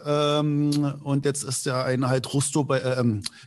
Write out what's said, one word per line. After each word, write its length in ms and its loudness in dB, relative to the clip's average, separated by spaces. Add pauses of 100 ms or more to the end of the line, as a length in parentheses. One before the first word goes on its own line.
Ähm, 1000 0
und 200 0
jetzt 200 -2
ist 220 -4
der 200 0
eine 240 0
halt 240 0
Rusto 320 2
bei, 140 2
äh, 200 -2
ähm, 240 2 (240)